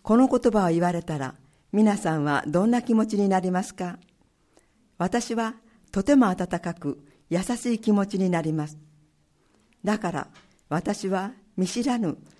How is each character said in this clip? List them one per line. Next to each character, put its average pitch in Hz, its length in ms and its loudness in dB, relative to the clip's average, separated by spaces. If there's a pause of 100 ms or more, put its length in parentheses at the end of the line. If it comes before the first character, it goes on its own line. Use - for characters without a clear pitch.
こ 214 140 4
の 262 120 6
言 247 240 2
葉 202 140 2
を 165 40 2
言 170 120 2
わ 175 100 2
れ 170 100 -4
た 156 160 -6
ら、 131 160 -8 (380)
皆 208 240 4
さ 160 200 -2
ん 147 60 0
は 143 240 0
ど 175 180 0
ん 233 60 2
な 240 100 2
気 233 140 0
持 220 120 4
ち 214 100 -4
に 202 120 2
な 190 120 2
り 180 100 -2
ま 180 140 -2
す - 100 -14
か？ 180 240 -10 (1000)
私 226 360 -2
は 226 220 -4 (340)
と 196 140 -2
て 285 100 4
も 247 140 6
温 180 320 -4
か 170 140 -8
く - 280 -8 (260)
優 175 140 0
し 240 320 -4
い 220 60 -4
気 220 100 0
持 202 160 2
ち 196 140 -6
に 185 100 2
な 170 100 0
り 156 120 -2
ま 151 160 -4
す。 - 100 -20 (1040)
だ 214 140 0
か 180 140 -4
ら 147 160 -8 (400)
私 190 400 -4
は 190 240 -4 (240)
見 185 100 0
知 233 160 -4
ら 247 160 -2
ぬ、 180 200 -4 (220)